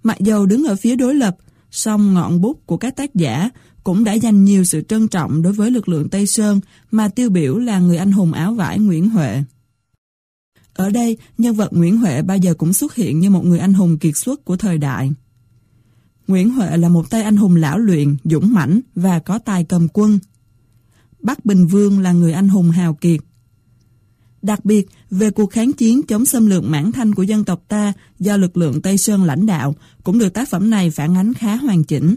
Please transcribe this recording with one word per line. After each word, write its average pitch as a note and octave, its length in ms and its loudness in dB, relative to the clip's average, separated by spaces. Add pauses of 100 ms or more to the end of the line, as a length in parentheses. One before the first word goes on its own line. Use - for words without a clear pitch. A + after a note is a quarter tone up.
Mặc A3+ 160 -2
dầu G#3 260 2
đứng A3+ 180 2
ở A3+ 120 -2
phía A#3 200 -2
đối C4 200 0
lập, G#3+ 220 0 (340)
song G#3 420 0
ngọn E3+ 280 0
bút A#3+ 260 -4
của E3+ 100 -4
các A#3+ 180 -8
tác C#4 200 -10
giả D#3+ 340 -2 (340)
cũng G3 200 0
đã G#3 100 0
dành G#3 300 2
nhiều G3 200 4
sự D#3+ 180 -2
trân A3 260 -2
trọng D#3 340 -2
đối F#3 120 0
với G#3+ 180 -2
lực A3 180 -2
lượng D#3+ 200 -2
Tây G3+ 180 -2
Sơn G#3 320 0 (320)
mà G#3+ 160 0
tiêu B3 220 -2
biểu E3 280 0
là A3+ 220 -2
người F3 180 2
anh G3 140 0
hùng F#3+ 220 2
áo F#3+ 200 -4
vải G3+ 260 -4
Nguyễn F#3+ 300 0
Huệ. C#3+ 340 -2 (1300)
Ở F#3+ 160 -4
đây, A#3 280 -2 (200)
nhân A#3 180 0
vật G#3 180 -2
Nguyễn F3 240 2
Huệ E3 240 0
bao F#3+ 160 -2
giờ F3+ 160 2
cũng D#3+ 200 -2
xuất D4 220 -4
hiện D#3 240 -2
như F#3+ 100 2
một F3+ 160 2
người F3 140 2
anh F#3+ 140 2
hùng E3+ 240 2
kiệt D3+ 200 -2
xuất C#4+ 280 -6
của F3+ 120 -4
thời F3+ 200 -2
đại. C3+ 340 -4 (1160)
Nguyễn F#3+ 220 2
Huệ F#3 280 -2
là E3+ 120 2
một E3+ 200 2
tay A3+ 140 -2
anh G#3+ 140 2
hùng F#3+ 180 4
lão D#3+ 240 0
luyện, D3 440 2
dũng E3 300 0
mãnh F3 280 2 (140)
và F3 240 0
có G3 200 -6
tài F#3 240 -4
cầm E3+ 300 0
quân. G#3 260 2 (1000)
Bắc - 260 -6
Bình F#3 220 4
Vương G3+ 320 2
là F#3 120 0
người E3+ 220 2
anh G3 160 2
hùng F3+ 220 2
hào E3+ 220 0
kiệt. D#3+ 260 0 (1200)
Đặc G3+ 240 -4
biệt, G3+ 240 2 (200)
về G3+ 220 0
cuộc G#3 200 0
kháng A#3+ 220 0
chiến A#3 340 2
chống A3 180 0
xâm A3+ 200 2
lược F#3+ 180 2
Mãn D#3 280 -2
Thanh A3 240 -2
của F#3 80 -2
dân G#3 200 -2
tộc F3 240 -4
ta G#3 260 -2 (260)
do G3+ 180 0
lực F3+ 200 0
lượng D#3 240 -2
Tây F#3+ 160 0
Sơn G3 260 0
lãnh E3 220 0
đạo D3+ 300 -2 (280)
cũng F#3 160 0
được F#3+ 140 0
tác A#3+ 160 -6
phẩm G3 200 -2
này F#3+ 200 2
phản D#3 280 -2
ánh G#3+ 160 0
khá G#3+ 220 -4
hoàn A3 280 0
chỉnh. D3+ 340 0